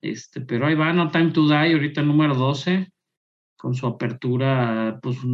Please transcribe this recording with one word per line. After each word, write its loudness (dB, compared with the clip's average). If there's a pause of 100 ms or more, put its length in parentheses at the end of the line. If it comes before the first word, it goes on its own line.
Este, -10
pero -2
ahí 2
va, 0
No 2
Time 2
to 2
Die, 4
ahorita 0
número 4
doce, 0 (680)
con -4
su -4
apertura, -2
pues, -6 (160)